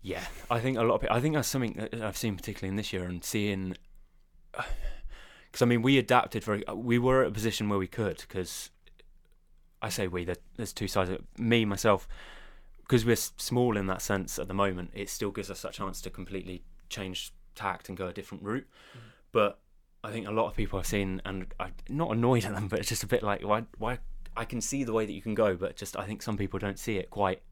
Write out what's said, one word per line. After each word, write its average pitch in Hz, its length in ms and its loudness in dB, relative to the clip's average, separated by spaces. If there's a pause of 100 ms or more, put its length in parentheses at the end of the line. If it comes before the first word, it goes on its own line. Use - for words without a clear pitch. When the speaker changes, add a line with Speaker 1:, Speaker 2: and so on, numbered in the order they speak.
Speaker 1:
Yeah, 90 240 -6 (260)
I 117 80 2
think 127 180 0
a 113 60 2
lot 117 120 4
of - 60 2
peo-, - 120 0
I 120 80 4
think 151 140 2
that's 135 120 2
something 123 260 0
that - 280 -6
I've 104 160 -4
seen 107 180 0
particularly 95 340 -6
in 98 80 -2
this 107 160 -4
year 92 120 -2
and 87 180 -6
seeing, 98 520 0 (420)
<sighs> - 360 -20
'cause, - 1080 -4
I 123 40 8
mean, 120 160 6
we 135 160 8
adapted 117 460 4
very, 104 240 0
uh, - 80 -6
we 120 240 2
were 127 240 6
at - 60 4
a - 20 -4
position 104 380 0
where 101 100 4
we 95 80 0
could, 101 400 -2
'cause - 420 -6 (1120)
I 107 80 -4
say 95 180 0
we, 90 180 -2
there, 90 100 -2 (200)
there's 113 180 -6
two 101 140 -4
sides 92 220 2
of 92 80 -2
it. - 220 -14
Me, 117 260 4
myself, 101 420 4 (800)
'cause 117 180 6
we're 117 80 6
s-, - 240 0
small 120 400 2
in 95 100 0
that 92 140 0
sense 95 380 0
at - 80 -4
the 92 60 -6
moment, 95 400 2
it 98 160 -6
still 101 220 -4
gives 101 200 -6
us 92 100 -10
that - 120 -8
chance 95 280 -6
to - 80 -8
completely 92 540 -8 (260)
change - 440 -6 (220)
tact 98 340 -4
and 92 80 -6
go 92 100 -4
a 87 60 -6
different 95 300 -12
route. 110 240 -4 (280)
Speaker 2:
Mm. - 40 -16 (320)
Speaker 1:
But 104 280 4 (440)
I 107 80 -8
think 107 160 -6
a 104 40 -4
lot 110 160 2
of - 80 -6
people 101 240 0
I've 90 80 -2
seen, 95 380 0
and 95 340 -6
I'm - 140 -6 (160)
not 147 220 0
annoyed 117 340 6
at 101 80 -2
them, 98 140 -2
but 98 120 0
it's 101 100 -2
just - 140 -2
a 101 40 -6
bit 120 160 2
like, 101 200 0
"Why, 107 220 2 (120)
why, 117 220 -2 (380)
I 117 80 -2
can 120 160 -4
see 135 220 -2
the 113 100 -2
way 110 120 4
that 104 80 -6
you 95 80 -8
can 110 140 -2
go," 101 200 4
but 90 220 -4
just, - 200 -10
I 98 80 -4
think 107 160 -6
some 107 160 -2
people 98 220 -2
don't 101 180 -2
see 107 200 -2
it - 120 -4
quite 98 320 0 (100)